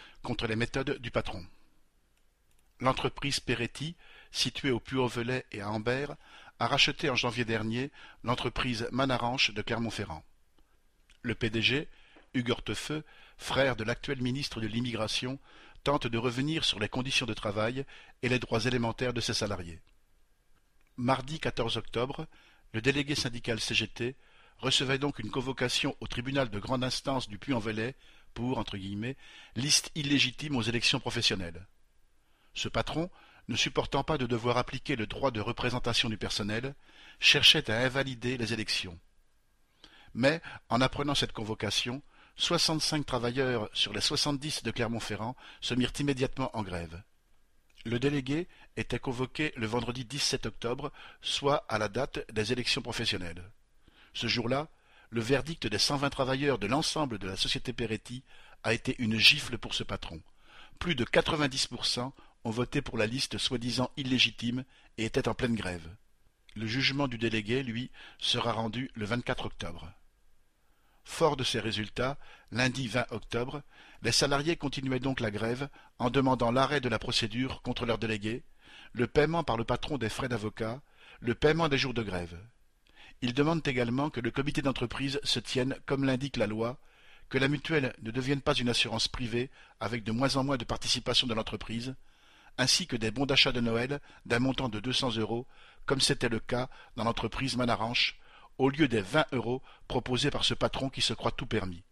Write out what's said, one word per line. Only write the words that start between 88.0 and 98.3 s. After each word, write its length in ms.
ne 80
devienne 320
pas 120
une 140
assurance 400
privée 420
avec 240
de 80
moins 240
en 80
moins 140
de 60
participation 640
de 80
l'entreprise, 600
ainsi 280
que 100
des 140
bons 160
d'achat 260
de 80
Noël 400
d'un 120
montant 300
de 120
deux 120
cents 240
euros, 300
comme 140
c'était 280
le 120
cas 280
dans 80
l'entreprise 520
Manaranche, 640